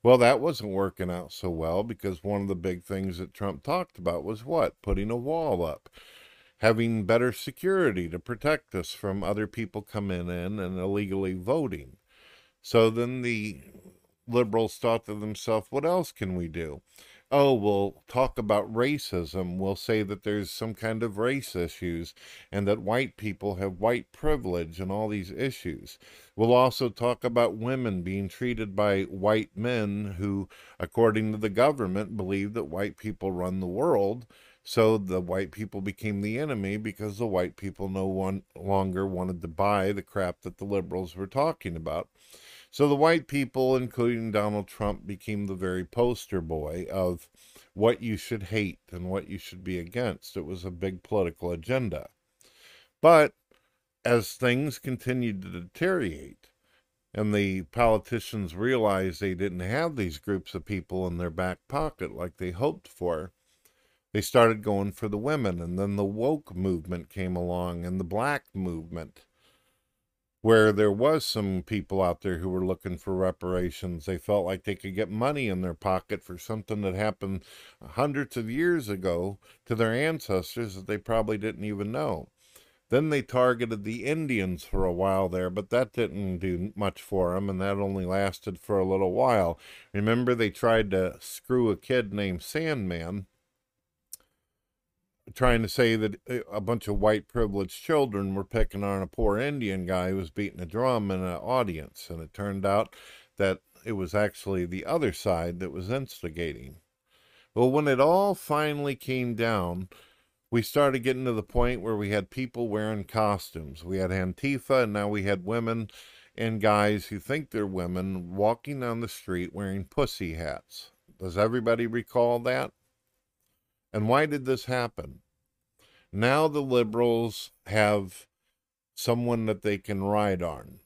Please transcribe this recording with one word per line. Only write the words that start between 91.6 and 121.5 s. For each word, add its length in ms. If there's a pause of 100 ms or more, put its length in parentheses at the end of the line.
a 60
kid 380
named 280
Sandman, 840 (2000)
trying 300
to 60
say 260
that 260 (300)
a 100
bunch 280
of 100
white 300
privileged 560
children 500
were 80
picking 400
on 180
a 60
poor 320
Indian 480
guy 240
who 60
was 160
beating 260
a 80
drum 460
in 80
an 160
audience, 720
and 100
it 140
turned 320
out 300 (400)
that 260 (220)
it 80
was 200
actually 540
the 180
other 280
side 480
that 100
was 180
instigating. 920 (720)
Well, 160
when 160
it 140
all 340
finally 640
came 400
down, 520 (640)
we 120
started 420
getting 220
to 60
the 120
point 360
where 160
we 120
had 220
people 380
wearing 360
costumes. 800
We 140
had 120
Antifa, 720
and 100
now 160
we 140
had 220
women 460 (440)
and 260
guys 460
who 140
think 300
they're 180
women 640
walking 460
down 180
the 100
street 460
wearing 300
pussy 500
hats. 560 (300)
Does 180
everybody 480